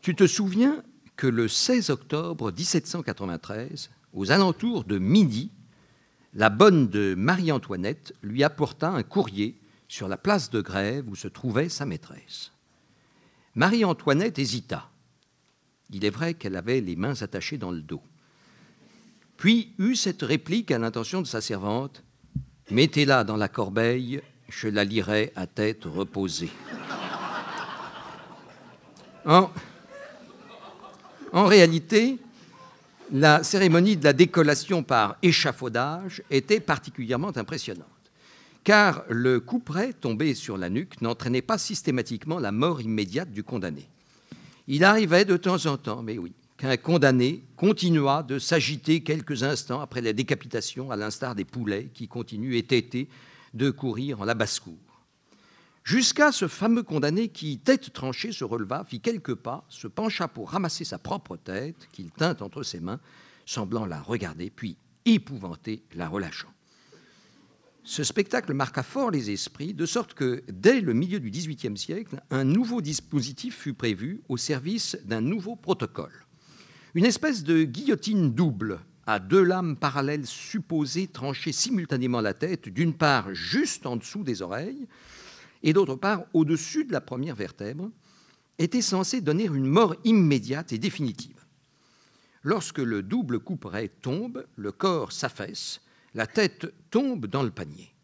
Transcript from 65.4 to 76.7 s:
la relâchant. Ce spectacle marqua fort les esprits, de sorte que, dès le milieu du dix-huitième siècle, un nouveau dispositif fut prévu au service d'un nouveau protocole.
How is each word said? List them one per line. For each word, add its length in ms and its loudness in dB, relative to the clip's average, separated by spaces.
la 140 -8
relâchant. 440 -8
Ce 220 -6
spectacle 480 -2
marqua 300 -2
fort 280 -2
les 200 -2
esprits, 440 -8
de 120 -4
sorte 280 -4
que, 340 -2
dès 340 4
le 100 0
milieu 260 0
du 120 -6
dix-huitième 480 -8
siècle, 420 -10
un 140 0
nouveau 380 2
dispositif 760 -6
fut 180 -8
prévu 540 -4
au 80 -4
service 720 -4
d'un 160 -2
nouveau 340 -4
protocole. 720 -6